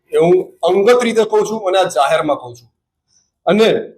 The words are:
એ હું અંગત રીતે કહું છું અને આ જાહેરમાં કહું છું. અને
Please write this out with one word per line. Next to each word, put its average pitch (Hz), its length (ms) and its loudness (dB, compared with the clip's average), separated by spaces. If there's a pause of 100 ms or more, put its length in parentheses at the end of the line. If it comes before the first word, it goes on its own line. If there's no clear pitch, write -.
(120)
એ 147 100 0
હું 180 120 4 (320)
અંગત 202 380 2
રીતે 226 260 0
કહું 214 160 2
છું 214 200 -8
અને 190 120 0
આ 180 160 0
જાહેરમાં 151 460 0
કહું 123 160 -18
છું. - 120 -20 (760)
અને 208 220 2 (300)